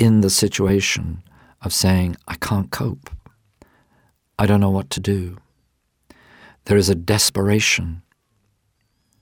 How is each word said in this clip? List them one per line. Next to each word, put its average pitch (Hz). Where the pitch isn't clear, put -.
in 110
the 98
situation 95
of 95
saying, 92
"I -
can't -
cope. -
I 104
don't 101
know 98
what 95
to -
do." 92
There 101
is 92
a 95
desperation 98